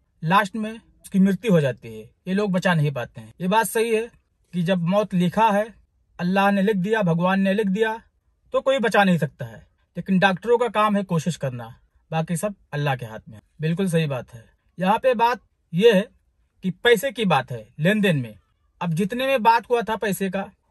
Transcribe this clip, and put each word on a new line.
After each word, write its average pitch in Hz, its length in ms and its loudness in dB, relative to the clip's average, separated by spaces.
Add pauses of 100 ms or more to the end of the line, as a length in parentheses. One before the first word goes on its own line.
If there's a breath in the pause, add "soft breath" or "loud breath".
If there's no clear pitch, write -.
(220)
लास्ट 196 340 2
में 214 160 -6
उसकी - 480 -8
मृत्यु 196 320 2
हो 165 80 6
जाती 123 300 -4
है। 110 180 -16 (200)
ये 185 60 -4
लोग 208 180 -2
बचा 180 220 0
नहीं 151 180 0
पाते 123 280 -10
हैं। 113 200 -20
ये 185 80 -4
बात 220 180 2
सही 226 280 0
है 226 160 -4 (440)
कि 180 80 -2
जब 180 220 0
मौत 202 300 0
लिखा 180 360 2
है, 202 160 0 (520)
अल्लाह 196 320 2
ने 196 120 2
लिख 208 160 2
दिया, 214 240 0
भगवान 180 380 0
ने 196 140 2
लिख 214 140 0
दिया, 220 320 0 (540)
तो 254 60 2
कोई 269 180 0
बचा 214 260 2
नहीं 180 140 2
सकता 143 260 -6
है, 110 220 -16 (300)
लेकिन 185 220 -2
डॉक्टरों 196 400 2
का 233 120 0
काम 214 260 0
है 202 80 0
कोशिश 170 320 -4
करना, 120 380 -10 (360)
बाकी 160 260 -4
सब 208 180 -6 (180)
अल्लाह 147 240 -2
के 123 100 -12
हाथ 110 220 -14
में। 107 100 -18 (220)
बिल्कुल 170 280 -2
सही 165 180 2
बात 127 280 -8
है। 117 100 -20 (340)
यहाँ 185 200 2
पे 254 160 2
बात 233 260 2 (320)
ये 214 200 6
है 196 140 2 (580)
कि 185 60 0 (120)
पैसे 240 300 4
की 226 140 -4
बात 143 260 0
है, 110 140 -12 (120)
लेन 196 220 2
देन 190 160 2
में। 117 180 -6 (460)
अब 170 120 -4
जितने 214 340 -2
में 269 160 0
बात 233 280 2
हुआ 233 120 2
था 220 160 -4
पैसे 196 320 -2
का, 196 140 -6 (260)